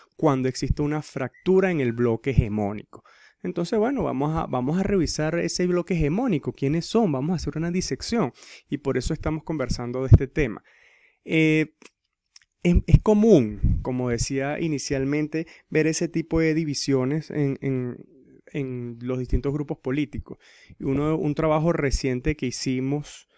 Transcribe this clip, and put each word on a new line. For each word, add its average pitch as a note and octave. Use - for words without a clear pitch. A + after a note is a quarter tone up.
cuando C3
exista C#3
una D3
fractura F3+
en D#3+
el B2
bloque A#2+
hegemónico. G#2+
Entonces, F3+
bueno, A#3
vamos C#3
a, -
vamos C3
a F#3+
revisar E3
ese E3+
bloque F3
hegemónico, D#3+
quiénes D3+
son, A3
vamos C#3+
a F3+
hacer D3+
una E3+
disección, F3
y C#3+
por C3
eso B2+
estamos D#3
conversando B2+
de C3
este C3+
tema. B2+
Eh, D#3
es, F3
es -
común, G3+
como B2+
decía C3+
inicialmente, D3+
ver D#3
ese D#3+
tipo E3
de D#3+
divisiones C#3+
en, C#3
en, B2+
en B2
los B2+
distintos C3
grupos D3
políticos. C3
Y -
uno, D3
un D3
trabajo D#3+
reciente C#3
que -
hicimos... C3